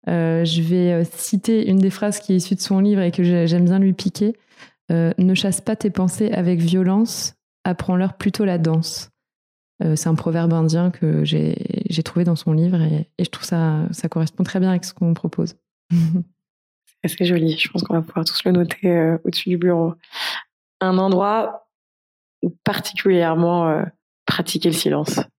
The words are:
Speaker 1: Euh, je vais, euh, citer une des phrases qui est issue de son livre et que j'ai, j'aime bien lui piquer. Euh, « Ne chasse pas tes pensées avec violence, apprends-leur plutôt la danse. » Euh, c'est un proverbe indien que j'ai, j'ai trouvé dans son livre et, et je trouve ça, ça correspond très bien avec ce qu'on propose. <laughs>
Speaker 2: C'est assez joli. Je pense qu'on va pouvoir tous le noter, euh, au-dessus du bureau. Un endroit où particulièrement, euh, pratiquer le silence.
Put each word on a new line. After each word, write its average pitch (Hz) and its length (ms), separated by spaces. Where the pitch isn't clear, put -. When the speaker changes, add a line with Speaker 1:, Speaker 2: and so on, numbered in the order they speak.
Speaker 1:
Euh, 165 360
je 165 180
vais, 175 300
euh, 170 120
citer 220 520
une 190 100
des 190 120
phrases 208 300
qui - 120
est 185 40
issue 180 180
de 180 60
son 190 180
livre 202 240
et 175 80
que 175 140
j'ai, 175 240
j'aime 175 160
bien 185 160
lui 190 120
piquer. 202 440
Euh, « 165 260
Ne 185 160
chasse 185 260
pas 220 140
tes 214 160
pensées 185 400
avec 180 300
violence, 185 720
apprends-leur 185 500
plutôt 208 300
la 180 140
danse. » 160 520
Euh, 160 140
c'est 160 120
un 160 60
proverbe 165 380
indien 165 400
que 151 320
j'ai, - 680
j'ai 160 140
trouvé 175 200
dans 170 120
son 160 160
livre 170 280
et, 156 380
et 180 60
je 165 60
trouve - 140
ça, 160 360
ça 165 180
correspond 160 360
très 185 160
bien 185 100
avec 180 140
ce - 100
qu'on 170 180
propose. 170 440
<laughs> - 200
Speaker 2:
C'est - 1200
assez - 120
joli. 160 340
Je - 100
pense 175 140
qu'on - 120
va 165 80
pouvoir 165 220
tous - 200
le 185 80
noter, 175 360
euh, 165 360
au-dessus - 240
du 180 100
bureau. 170 360
Un 185 180
endroit 196 680
où 180 80
particulièrement, 170 1040
euh, 156 140
pratiquer - 440
le 160 60
silence. 147 440